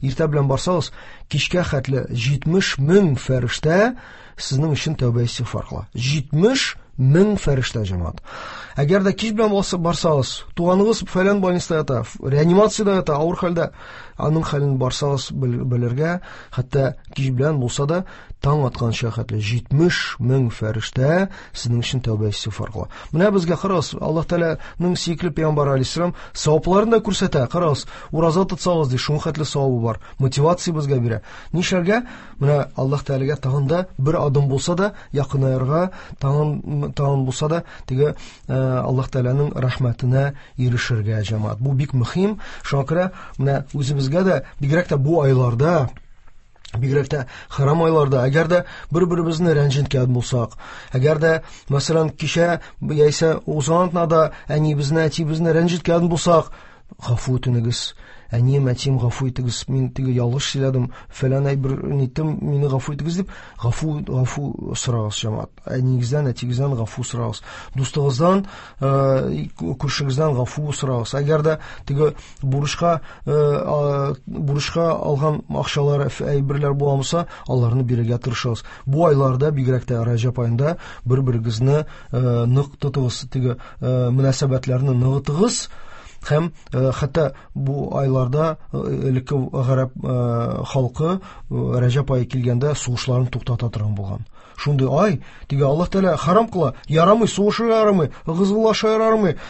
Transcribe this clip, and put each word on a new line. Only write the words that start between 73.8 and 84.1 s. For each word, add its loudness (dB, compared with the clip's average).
бурычка 0
алган 0
акчалар, 0
ф-, -6
әйберләр 0
була 2
булса, -2
аларны 2
бирергә 0
тырышыгыз. -4
Бу 4
айларда, 4
бигрәк 0
тә -2
Рәҗәб 0
аенда, 0
бер-берегезне, 2
э, 2
нык 2
тотыгыз, -2
теге, 0
э, 0